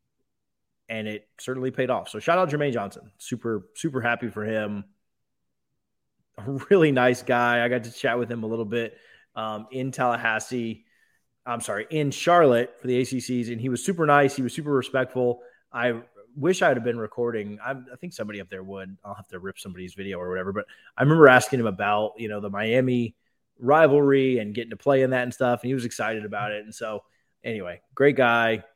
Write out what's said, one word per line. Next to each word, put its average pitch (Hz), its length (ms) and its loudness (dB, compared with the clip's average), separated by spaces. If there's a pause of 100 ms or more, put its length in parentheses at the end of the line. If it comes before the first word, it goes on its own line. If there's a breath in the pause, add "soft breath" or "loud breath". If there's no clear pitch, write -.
(880)
And 110 180 -8
it 107 220 -12 (100)
certainly 127 320 -6
paid 127 180 -2
off. 113 200 -4
So 143 100 -10
shout 165 180 2
out 185 120 2
Jermaine 147 240 -2
Johnson. 101 440 -8
Super, 113 580 -6
super 131 260 -4
happy 117 260 -2
for 107 160 -8
him. 107 400 -6 (1500)
A 107 140 -10 (180)
really 165 220 8
nice 127 300 4
guy. 120 420 2
I 120 60 0
got 123 140 -2
to 117 80 -14
chat 120 260 0
with 120 140 -4
him 117 120 -6
a 110 40 -6
little 113 180 -4
bit, 113 320 -6 (380 soft breath)
um, 110 360 -8
in 131 200 -6
Tallahassee. 117 920 -2 (600)
I'm 117 160 -6
sorry, 107 280 -6
in 151 220 -2
Charlotte 135 680 4
for - 80 -8
the 123 100 0
A 127 80 2
C 127 140 -6
Cs, 120 300 -4
and 117 100 -8
he 127 100 -6
was 120 140 -4
super 170 220 -2
nice. 143 300 4
He 139 60 -4
was 120 120 -2
super 147 180 -6
respectful. 127 720 -2 (300 loud breath)
I 120 300 -2 (340)
wish 175 260 0
I'd 147 160 4
have 113 60 -6
been 120 160 -2
recording. 107 640 -6
I, 123 80 -6
I 127 280 -14
think 175 140 -14
somebody 104 260 -10
up 92 100 -14
there 92 140 -14
would. 95 400 -14
I'll 98 120 -14
have 98 140 -18
to 92 100 -14
rip 95 200 -14
somebody's 90 340 -14
video 98 240 -10
or 90 120 -8
whatever. 92 240 -6
But 101 120 -8 (300 soft breath)
I - 80 0
remember 151 240 8
asking 127 320 6
him 113 80 0
about, 104 500 0
you 113 120 -6
know, 104 100 -6
the 101 100 -8
Miami 117 640 0 (420)
rivalry 139 840 4
and 104 160 -8
getting 117 140 -8
to 110 80 -12
play 135 240 2
in 131 80 2
that 127 140 0
and 123 100 -6
stuff, 123 280 0
and 120 60 -8
he 131 60 -2
was 123 120 -4
excited 110 380 -6
about 104 280 -6
it. 107 120 -8
And 107 100 -18
so, 110 300 -10 (400)
anyway, 95 380 -10 (120)
great 139 220 4
guy. 117 480 4 (120)